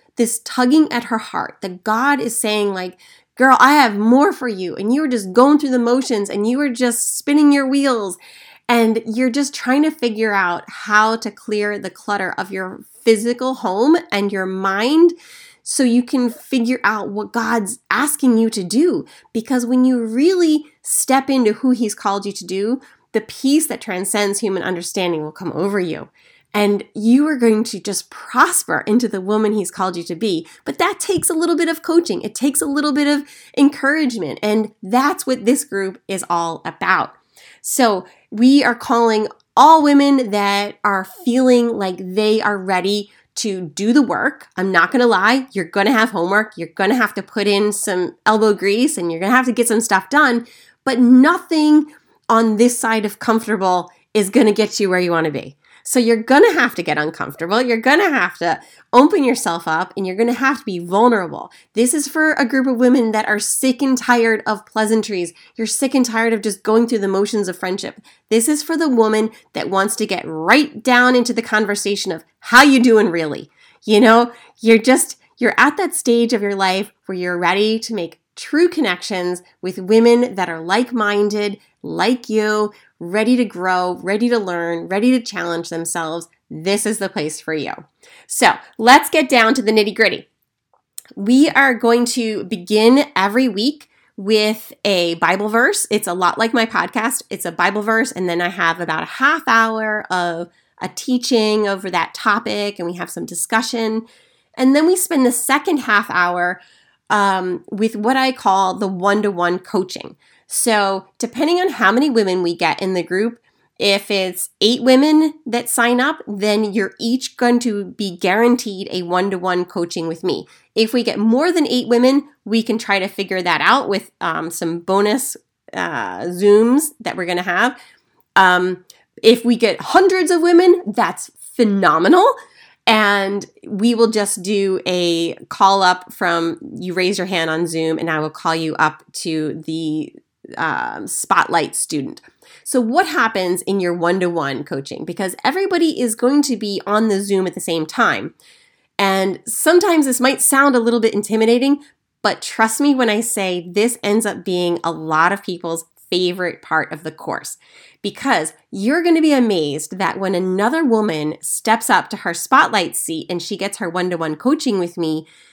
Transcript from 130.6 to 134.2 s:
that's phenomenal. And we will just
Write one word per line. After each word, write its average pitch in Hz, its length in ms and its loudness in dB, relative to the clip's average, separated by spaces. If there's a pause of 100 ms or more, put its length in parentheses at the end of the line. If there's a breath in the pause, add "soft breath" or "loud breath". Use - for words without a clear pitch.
that's 202 500 -4
phenomenal. 202 960 2 (540 loud breath)
And 202 600 2 (200)
we 226 280 0
will 220 160 4
just 202 320 -4